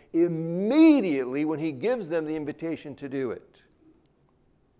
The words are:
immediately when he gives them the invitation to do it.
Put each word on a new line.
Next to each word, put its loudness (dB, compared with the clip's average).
immediately 2
when -2
he -4
gives -4
them -2
the -6
invitation -8
to -14
do -4
it. -14